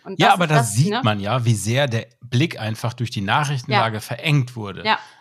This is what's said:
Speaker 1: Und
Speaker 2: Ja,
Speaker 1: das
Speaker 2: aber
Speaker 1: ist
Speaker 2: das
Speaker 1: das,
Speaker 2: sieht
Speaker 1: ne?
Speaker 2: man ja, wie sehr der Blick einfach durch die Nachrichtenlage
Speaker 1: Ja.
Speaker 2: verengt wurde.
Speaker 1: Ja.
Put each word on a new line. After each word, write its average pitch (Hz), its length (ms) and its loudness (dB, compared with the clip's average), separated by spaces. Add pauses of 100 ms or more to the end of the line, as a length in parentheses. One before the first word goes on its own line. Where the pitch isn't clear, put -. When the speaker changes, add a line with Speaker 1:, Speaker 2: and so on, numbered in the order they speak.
Speaker 1:
Und 190 140 -8
Speaker 2:
Ja, - 80 4
Speaker 1:
das - 80 6
Speaker 2:
aber 180 120 2
Speaker 1:
ist 151 40 -4
Speaker 2:
das 151 80 6 (100)
Speaker 1:
das, 98 60 -6
Speaker 2:
sieht 147 160 2
Speaker 1:
ne? 220 140 0
Speaker 2:
man 104 160 2
ja, 113 240 -2
wie 113 100 4
sehr 113 320 0
der 113 220 -4 (120)
Blick 127 380 -2
einfach 110 340 -6
durch 113 180 -6
die 107 100 -6
Nachrichtenlage 123 760 0
Speaker 1:
Ja. 104 40 -6
Speaker 2:
verengt 127 560 -2
wurde. 95 280 -10
Speaker 1:
Ja. 220 140 2 (220)